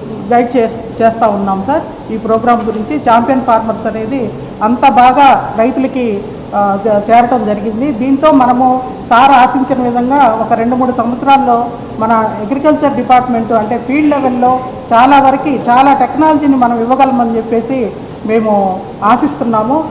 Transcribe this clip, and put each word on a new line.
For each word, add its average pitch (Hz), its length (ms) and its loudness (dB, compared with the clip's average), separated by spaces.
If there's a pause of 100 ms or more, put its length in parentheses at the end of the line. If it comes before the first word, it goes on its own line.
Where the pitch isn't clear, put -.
(320)
గైడ్ 240 240 0
చే-, - 460 -4
చేస్తూ 226 260 2
ఉన్నాం 196 380 -2
సార్. 302 460 -6
ఈ 220 40 -4
ప్రోగ్రామ్ 226 460 0
గురించి 214 340 -4
ఛాంపియన్ 247 440 2
ఫార్మర్స్ 226 460 -2
అనేది 220 460 -6 (300)
అంత 233 260 2
బాగా 254 680 4
రైతులకి, 240 640 -2 (340)
ఆ, 202 320 0
చే-, 208 240 0
చేరటం 233 340 2
జరిగింది. 214 480 -2
దీంతో 269 400 2
మనము 254 500 2 (280)
సార్ 254 200 6
ఆశించిన 254 540 2
విధంగా 240 560 2
ఒక 220 120 -4
రెండు 233 220 0
మూడు 247 180 0
సంవత్సరాల్లో 240 800 0 (280)
మన 220 140 0
అగ్రికల్చర్ 226 800 0
డిపార్ట్‌మెంట్ 240 600 0
అంటే 226 260 0
ఫీల్డ్ 294 320 0
లెవెల్‌లో 254 500 0 (320)
చాలా 262 280 4
వరకు 269 280 0
చాలా 254 440 2
టెక్నాలజీని 277 640 2
మనం 240 240 0
ఇవ్వగలమని 240 560 0
చెప్పేసి 226 560 -2 (340)
మేము 208 540 0 (240)
ఆశిస్తున్నాము. 240 880 0